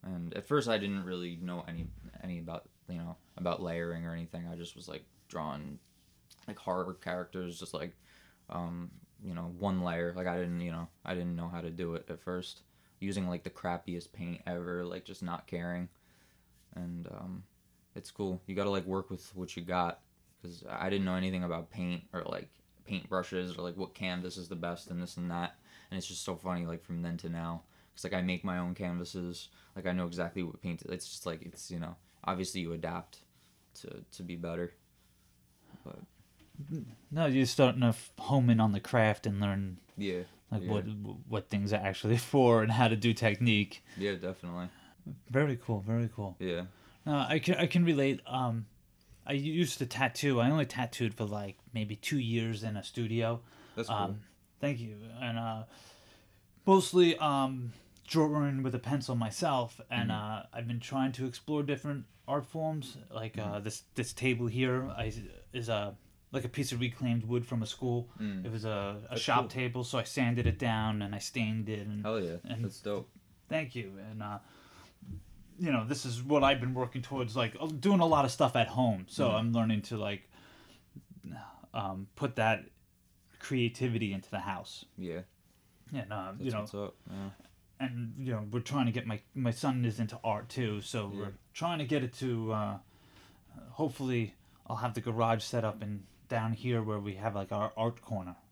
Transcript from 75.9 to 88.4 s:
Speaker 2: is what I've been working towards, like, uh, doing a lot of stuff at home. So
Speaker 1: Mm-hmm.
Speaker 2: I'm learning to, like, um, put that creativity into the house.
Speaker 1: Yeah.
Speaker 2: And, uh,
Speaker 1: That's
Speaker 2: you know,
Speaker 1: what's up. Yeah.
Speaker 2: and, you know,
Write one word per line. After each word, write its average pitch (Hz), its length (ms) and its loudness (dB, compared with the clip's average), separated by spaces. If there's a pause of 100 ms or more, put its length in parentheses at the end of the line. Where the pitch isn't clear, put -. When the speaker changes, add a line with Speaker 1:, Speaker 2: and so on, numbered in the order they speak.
Speaker 2:
is 120 160 -4
what 139 220 4
I've 135 160 6
been 123 140 0
working 127 280 -2
towards, 123 360 -4
like, 113 220 0
uh, 160 80 -2
doing 170 340 6
a 170 40 8
lot 147 200 8
of 123 60 2
stuff 131 260 4
at 113 100 6
home. 113 400 2
So 135 200 2
Speaker 1:
Mm-hmm. 107 100 4
Speaker 2:
I'm 117 160 4
learning 110 300 4
to, 117 140 -4
like, 101 320 -2 (1400)
um, 98 420 -4
put 135 200 -2
that 110 300 4 (760)
creativity 117 720 0
into 98 160 -6
the 101 100 -4
house. 92 440 -6 (140)
Speaker 1:
Yeah. 90 240 -6 (720)
Speaker 2:
And, 107 180 -6
uh, 98 220 -6
Speaker 1:
That's 104 100 -8
Speaker 2:
you 131 80 -2
know, 107 100 0
Speaker 1:
what's 104 140 -8
up. 101 200 -6 (140)
Yeah. 98 200 -6 (500)
Speaker 2:
and, 120 380 -4
you 131 160 -4
know, 107 180 -2